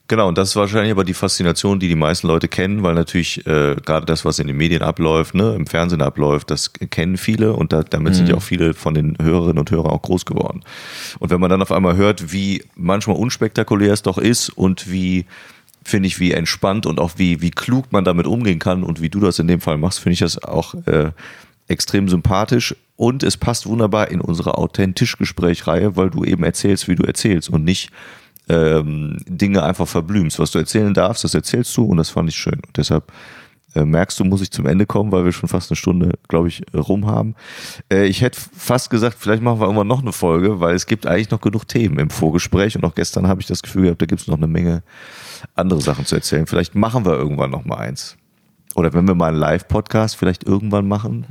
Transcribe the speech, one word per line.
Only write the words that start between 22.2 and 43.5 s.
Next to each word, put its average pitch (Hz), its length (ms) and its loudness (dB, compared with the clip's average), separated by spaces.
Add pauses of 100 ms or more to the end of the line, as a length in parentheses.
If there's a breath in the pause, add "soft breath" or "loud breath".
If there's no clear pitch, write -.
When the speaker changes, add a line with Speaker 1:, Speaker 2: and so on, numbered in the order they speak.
Speaker 1:
Und 117 260 0
es - 140 0
passt - 300 -4
wunderbar 107 440 0
in 87 100 -2
unsere 85 380 -2
Authentisch-Gesprächreihe, 90 1400 0
weil 95 140 2
du - 140 -2
eben 87 200 0
erzählst, 98 440 0
wie 90 60 2
du 85 100 2
erzählst - 460 0
und 78 140 2
nicht, - 260 0 (580 loud breath)
ähm, 78 800 2
Dinge 98 360 0
einfach 87 260 0
verblümst. 85 500 0
Was 78 120 0
du - 80 0
erzählen 104 360 2
darfst, 92 300 2
das - 100 -2
erzählst - 420 0
du 123 80 4
und 95 120 2
das 80 140 2
fand 85 180 -2
ich 76 80 -6
schön. - 180 -4 (120)
Und - 100 -8
deshalb, 78 360 0 (600 loud breath)
äh, 78 100 2
merkst 80 360 0
du, 98 40 2
muss 95 180 2
ich 92 80 -6
zum - 160 -4
Ende 90 180 4
kommen, 104 280 0
weil 90 120 2
wir 87 80 2
schon - 160 -6
fast - 220 -2
eine 80 60 -2
Stunde, 87 360 0 (160)
glaub 82 180 2
ich, - 160 -6 (120)
äh, - 40 0
rum 101 280 0
haben. 110 280 -2 (560 loud breath)
Äh, 98 160 4
ich 95 140 0
hätte 123 180 0
f-, - 180 -16
fast - 340 -2
gesagt, 113 280 0
vielleicht 110 240 0
machen 120 180 2
wir 110 60 2
irgendwann 101 200 2
noch 127 160 0
eine 110 100 -4
Folge, 90 480 2
weil 85 140 2
es 90 120 -2
gibt 107 200 -2
eigentlich 92 240 0
noch 110 100 -2
genug 107 280 -2
Themen 92 300 0
im 73 120 0
Vorgespräch 87 680 0
und 90 80 -2
auch 85 100 -2
gestern 92 340 0
habe 95 120 0
ich - 60 -8
das - 160 -4